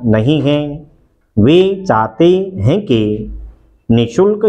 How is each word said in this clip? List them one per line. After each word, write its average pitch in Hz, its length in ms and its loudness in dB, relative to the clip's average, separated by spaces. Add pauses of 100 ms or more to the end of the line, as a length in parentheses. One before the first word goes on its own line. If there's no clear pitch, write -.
नहीं 117 360 2
हैं। 147 500 -4 (460)
वे 185 480 2
चाहते 113 440 0 (280)
हैं 135 280 0
कि 117 160 0 (880)
निःशुल्क 185 600 0